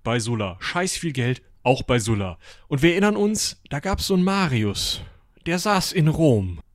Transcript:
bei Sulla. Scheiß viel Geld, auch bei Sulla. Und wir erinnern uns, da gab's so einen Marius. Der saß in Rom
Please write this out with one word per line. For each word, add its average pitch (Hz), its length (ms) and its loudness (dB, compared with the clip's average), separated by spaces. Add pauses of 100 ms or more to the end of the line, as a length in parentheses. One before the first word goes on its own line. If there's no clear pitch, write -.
bei 120 160 0
Sulla. 107 400 -4
Scheiß 180 360 -4
viel 165 180 -4
Geld, 127 280 -2 (220)
auch 131 180 2
bei 123 180 2
Sulla. 101 380 -2 (300)
Und 139 160 -2
wir 170 80 6
erinnern 202 260 2
uns, 208 520 -2
da 143 100 -6
gab's 196 280 -4
so 196 60 0
einen 180 100 4
Marius. 143 800 0 (440)
Der 170 120 -2
saß 190 340 0
in 160 160 4
Rom 120 520 2 (160)